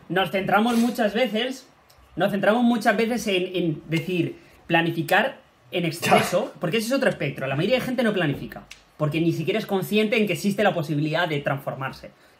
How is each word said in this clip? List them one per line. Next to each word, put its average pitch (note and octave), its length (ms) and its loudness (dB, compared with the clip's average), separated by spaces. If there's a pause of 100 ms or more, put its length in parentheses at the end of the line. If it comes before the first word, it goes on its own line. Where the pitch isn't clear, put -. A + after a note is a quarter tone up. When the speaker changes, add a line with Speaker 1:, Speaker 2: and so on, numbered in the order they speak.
Speaker 1:
nos F3+ 220 0
centramos G3+ 460 2
muchas A#3 360 2
veces, A#3+ 540 -2 (480)
nos F#3+ 160 0
centramos G3+ 320 2
muchas A#3 340 4
veces A3+ 300 0
en, F#3 280 -2
en E3+ 320 0
decir, E3 520 -2 (280)
planificar E3+ 680 2 (340)
en F3 140 -2
exceso, F3+ 680 2
Speaker 2:
Ya. - 60 -20
Speaker 1:
porque F3 180 -2
ese A3 100 -2
es B3 60 0
otro B3 160 2
espectro. D3 380 -6
La C3+ 80 -2
mayoría G#3 240 0
de - 60 -6
gente B3+ 180 -2
no A3 80 2
planifica, D3 520 -4 (340)
porque D3+ 240 0
ni E3 100 2
siquiera D#3+ 280 -2
es G#3 60 -6
consciente G#3 520 0
en G#3 100 2
que F3 60 -2
existe G3 300 0
la F#3+ 100 4
posibilidad D#3 560 -2
de D3 100 -2
transformarse. C3+ 720 -6 (280)